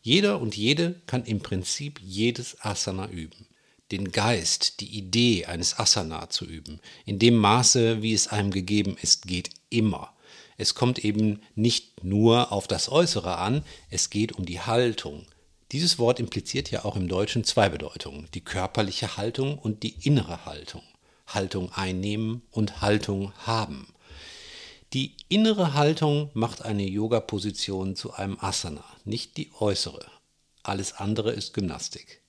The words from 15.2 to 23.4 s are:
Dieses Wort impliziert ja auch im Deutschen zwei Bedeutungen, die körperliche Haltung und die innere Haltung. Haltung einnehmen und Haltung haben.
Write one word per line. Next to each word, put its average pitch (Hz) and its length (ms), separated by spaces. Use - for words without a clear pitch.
Dieses 165 260
Wort 123 220
impliziert - 500
ja - 160
auch 101 100
im 92 120
Deutschen 101 360
zwei 101 260
Bedeutungen, 76 680
die 87 60
körperliche - 760
Haltung 131 400
und 107 240
die - 220
innere 117 420
Haltung. - 380
Haltung 95 480
einnehmen 104 800
und 107 300
Haltung 104 580
haben. 107 560